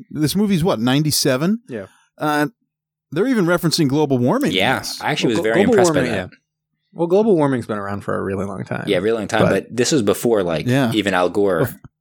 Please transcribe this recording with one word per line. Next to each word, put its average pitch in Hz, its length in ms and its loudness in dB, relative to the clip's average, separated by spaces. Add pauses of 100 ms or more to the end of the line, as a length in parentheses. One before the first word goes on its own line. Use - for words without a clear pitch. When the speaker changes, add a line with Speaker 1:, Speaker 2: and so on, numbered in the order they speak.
(100)
Speaker 1:
this 147 260 -2
movie's 196 280 2
what, 165 160 0
ninety-seven? 143 760 0 (100)
Speaker 2:
Yeah. 104 180 -10 (300)
Speaker 1:
Uh, 147 300 -2 (640)
they're 180 160 -2
even 233 200 2
referencing 170 420 2
global 139 280 0
warming 156 360 0
in 92 40 0
Speaker 3:
Yeah, 110 220 2
Speaker 1:
this. - 240 -10
Speaker 3:
I 113 80 -2
actually 147 240 0
Speaker 2:
Well, - 80 0
Speaker 3:
was - 0 -
Speaker 2:
glo-, 110 120 0
Speaker 3:
very 202 100 4
Speaker 2:
global 247 80 2
Speaker 3:
impressed 185 200 4
by 147 80 2
Speaker 2:
warming, 123 120 -2
Speaker 3:
that. 95 200 -6
Speaker 2:
yeah. - 40 -20 (560)
Well, 170 160 -2
global 208 280 4
warming's 135 300 0
been 110 120 -6
around 101 240 -8
for 101 140 -4
a 95 60 -4
really 95 240 -4
long 98 180 -8
time. - 220 -8
Speaker 3:
Yeah, 95 120 2
really 110 200 0
long 101 100 -6
time. 110 140 2
Speaker 2:
But - 80 4
Speaker 3:
But - 260 -2
this - 160 0
was 151 100 2
before, 104 400 0
like, 82 240 -4
Speaker 1:
Yeah. 123 280 0
Speaker 3:
even 101 180 0
Al 90 160 2
Gore, 92 380 0
Speaker 1:
Bef-, - 100 -8 (240)